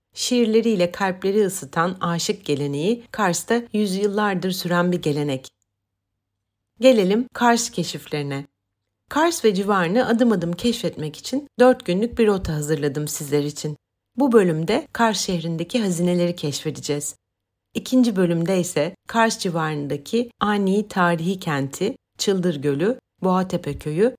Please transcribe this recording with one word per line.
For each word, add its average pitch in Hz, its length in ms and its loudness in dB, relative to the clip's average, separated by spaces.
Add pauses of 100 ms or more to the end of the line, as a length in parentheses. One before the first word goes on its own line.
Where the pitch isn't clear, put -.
(140)
şiirleriyle 220 760 2
kalpleri 196 540 0
ısıtan 180 540 -4
aşık 170 440 -4
geleneği 147 640 -2
Kars'ta 214 520 0 (100)
yüzyıllardır 202 760 0
süren 175 420 0
bir 175 100 -2
gelenek. 147 460 -2 (1300)
Gelelim 226 540 4
Kars 233 360 2
keşiflerine. 143 760 -6 (640)
Kars 330 340 0
ve 214 100 4
civarını 196 520 2
adım 226 260 4
adım 170 200 0
keşfetmek 165 640 -4
için 285 320 -8 (100)
dört 254 260 6
günlük 208 340 -2
bir 226 80 4
rota 185 280 0
hazırladım 147 540 -2
sizler 147 340 -2
için. 147 340 -6 (400)
Bu 254 160 2
bölümde 190 600 4
Kars 226 280 2
şehrindeki 170 600 -2
hazineleri 175 540 0
keşfedeceğiz. 143 800 -6 (580)
İkinci 240 420 2
bölümde 175 440 2
ise 170 340 -2 (140)
Kars 226 300 2
civarındaki 156 920 -4 (100)
ani 202 480 0
tarihi 175 520 0
kenti, 160 560 -4 (220)
Çıldır 185 380 0
Gölü, 147 420 -2 (240)
Boğatepe 180 560 -2
Köyü 196 400 0